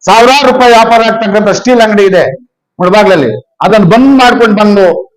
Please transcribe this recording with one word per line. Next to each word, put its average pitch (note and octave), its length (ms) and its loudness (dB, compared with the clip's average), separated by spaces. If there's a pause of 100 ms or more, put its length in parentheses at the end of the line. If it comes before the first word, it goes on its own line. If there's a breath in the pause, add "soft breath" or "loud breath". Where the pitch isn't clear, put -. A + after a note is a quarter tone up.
ಸಾವಿರಾರು B3 480 2
ರೂಪಾಯಿ B3 200 2
ವ್ಯಾಪಾರ A3+ 280 2
ಆಗ್ತಕ್ಕಂಥ G#3+ 480 -2
ಸ್ಟೀಲ್ A#3 320 0
ಅಂಗಡಿ G#3 220 0
ಇದೆ F#3 200 0 (560)
ಮುಳಬಾಗ್ಲಲ್ಲಿ, F3+ 840 -2
ಅದನ್ನ G3 220 0
ಬಂದ್ B3+ 340 2
ಮಾಡ್ಕೊಂಡು A#3 380 0
ಬಂದು G3+ 600 0